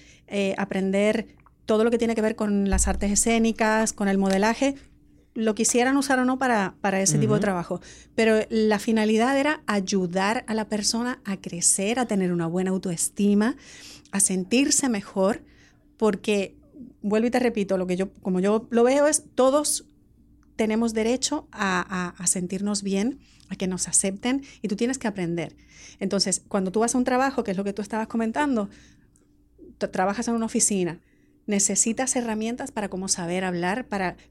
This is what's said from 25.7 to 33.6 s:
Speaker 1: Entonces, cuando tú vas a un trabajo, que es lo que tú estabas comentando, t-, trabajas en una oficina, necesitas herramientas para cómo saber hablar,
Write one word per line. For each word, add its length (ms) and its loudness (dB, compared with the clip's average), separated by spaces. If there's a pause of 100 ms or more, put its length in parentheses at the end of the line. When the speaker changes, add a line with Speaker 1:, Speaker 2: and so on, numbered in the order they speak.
Speaker 1:
Entonces, 480 -2
cuando 240 -2
tú 100 -2
vas 140 2
a 40 2
un 60 2
trabajo, 380 0
que 80 -4
es 60 -4
lo 80 -2
que 80 -4
tú 100 -8
estabas 240 -6
comentando, 640 0 (1080)
t-, 100 -4
trabajas 400 -2
en 60 0
una 120 -2
oficina, 540 0 (460)
necesitas 720 0
herramientas 560 -4
para 160 -6
cómo 200 -6
saber 360 -2
hablar, 420 -2